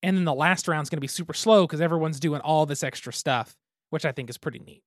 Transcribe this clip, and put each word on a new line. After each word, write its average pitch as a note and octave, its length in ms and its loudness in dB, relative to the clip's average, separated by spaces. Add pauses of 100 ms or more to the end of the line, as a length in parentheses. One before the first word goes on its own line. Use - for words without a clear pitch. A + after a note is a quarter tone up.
And F#3+ 140 2
then F3+ 80 2
the D3+ 80 2
last D#3+ 340 2
round's D3+ 220 -2
gonna D3+ 120 -4
be C#3 60 -6
super - 260 -8
slow G#3+ 320 6
'cause D3+ 140 -6
everyone's D#3+ 400 0
doing D3 220 0
all D#3 240 2
this C#3+ 180 -6
extra B2 300 -8
stuff, B2 420 -2 (340)
which D#3 160 -4
I C#3+ 60 0
think B2 180 -8
is B2 80 -12
pretty B2 220 -8
neat. - 280 -20